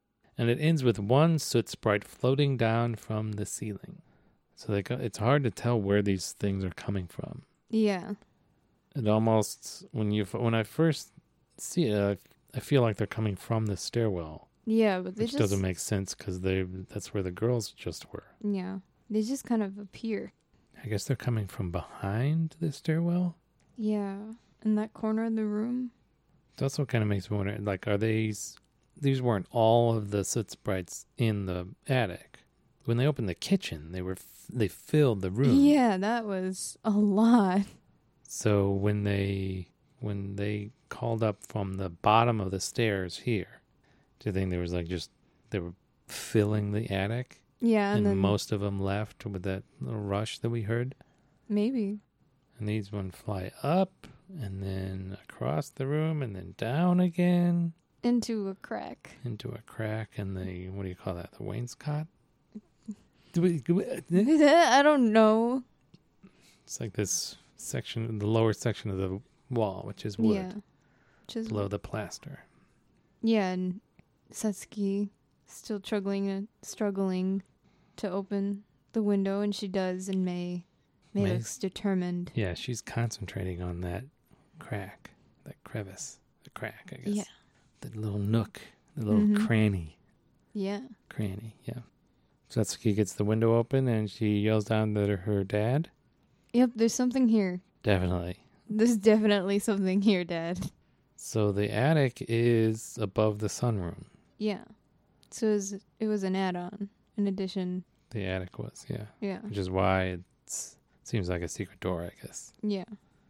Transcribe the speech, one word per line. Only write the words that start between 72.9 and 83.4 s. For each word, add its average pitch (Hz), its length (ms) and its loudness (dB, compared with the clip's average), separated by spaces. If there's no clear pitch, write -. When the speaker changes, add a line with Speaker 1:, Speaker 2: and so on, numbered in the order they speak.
Speaker 2:
Yeah, 220 280 2
and 185 300 -4
Satsuki 202 760 -4
still - 360 -10
struggling, 196 480 -2
uh, 196 120 -4
struggling 190 800 -2
to 196 140 -4
open 202 520 -4
the 220 100 0
window, 196 380 2
and 208 140 0
she 202 140 -6
does, 185 400 -2
and 190 160 0
Mei, 175 400 -4
Mei 202 100 2
Speaker 1:
Mei 101 100 2
Speaker 2:
looks 117 240 -6
determined. 180 760 -2
Speaker 1:
Yeah, 92 200 0
she's - 260 -6
concentrating 92 800 -4